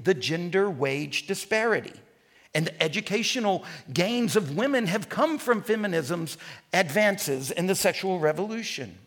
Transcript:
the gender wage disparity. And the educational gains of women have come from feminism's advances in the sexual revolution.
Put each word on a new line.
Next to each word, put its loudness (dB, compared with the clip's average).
the 4
gender 0
wage -2
disparity. 0
And 0
the -2
educational 0
gains 2
of 2
women 2
have -2
come 2
from 0
feminism's -2
advances 2
in 0
the 2
sexual 2
revolution. -2